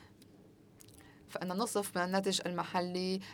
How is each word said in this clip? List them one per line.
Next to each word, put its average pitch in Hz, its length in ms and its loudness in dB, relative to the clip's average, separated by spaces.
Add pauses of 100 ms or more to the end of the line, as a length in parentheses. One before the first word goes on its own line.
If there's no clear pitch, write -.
(1300)
فإن 180 240 -4
النصف 202 440 0
من 175 80 4
الناتج 190 420 2
المحلي 180 720 0 (140)